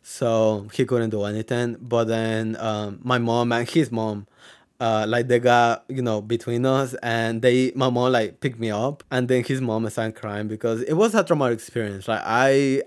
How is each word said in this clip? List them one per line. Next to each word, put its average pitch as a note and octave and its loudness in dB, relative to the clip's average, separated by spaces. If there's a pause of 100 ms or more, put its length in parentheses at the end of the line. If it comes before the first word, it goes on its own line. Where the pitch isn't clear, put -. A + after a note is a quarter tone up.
So A2 0
he C3+ 0
couldn't A#2 0
do G#2 -2
anything. A2+ -4
But A#2 0
then, A2 -2
um, G#2 -6
my B2 2
mom A#2+ 2
and A#2 0
his D3 0
mom, G#2+ -4 (500)
uh, A2 0
like, A#2+ 0
they A#2+ 4
got, A#2+ 4
you C3 -6
know, A2 0
between A#2 -4
us, C3 0
and A2+ -2
they, B2+ 4
my C3 2
mom, B2 2
like, A2 0
picked B2 -6
me A2+ -2
up, A#2+ -2
and B2+ 0
then B2+ 2
his C3 -2
mom A2+ -2
started A2 -4
crying G#2 -8
because A2+ -2
it D3 -2
was G#3+ 2
a F#3+ 4
traumatic C3+ 2
experience. G#2 -8
Like, A2 -2
I, C3+ 2